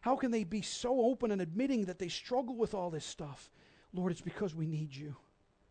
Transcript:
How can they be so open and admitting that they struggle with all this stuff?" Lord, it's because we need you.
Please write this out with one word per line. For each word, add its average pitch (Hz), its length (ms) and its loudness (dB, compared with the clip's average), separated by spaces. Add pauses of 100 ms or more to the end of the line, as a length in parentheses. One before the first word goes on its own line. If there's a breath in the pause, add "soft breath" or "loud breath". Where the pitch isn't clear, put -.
How 254 140 4
can 262 140 2
they 226 140 2
be 190 160 -2
so 247 400 0
open 233 300 4
and 196 100 2
admitting 214 460 2
that 180 120 -8
they 180 100 -4
struggle 247 480 0
with 214 180 2
all 180 160 0
this 156 160 -4
stuff?" - 440 -10 (440 soft breath)
Lord, 180 180 2
it's 165 80 -4
because 175 340 -4
we 160 120 -2
need 156 280 -2
you. 143 220 -10 (540)